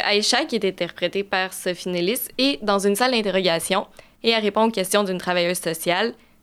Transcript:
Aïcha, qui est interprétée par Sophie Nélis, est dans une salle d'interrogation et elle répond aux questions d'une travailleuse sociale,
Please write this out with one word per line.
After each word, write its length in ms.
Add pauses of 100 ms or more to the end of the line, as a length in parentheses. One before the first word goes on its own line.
Aïcha, 400
qui 100
est 100
interprétée 600
par 280
Sophie 360
Nélis, 320 (180)
est 260
dans 140
une 160
salle 160
d'interrogation 760 (340)
et 80
elle 120
répond 260
aux 20
questions 320
d'une 160
travailleuse 400
sociale, 560 (280)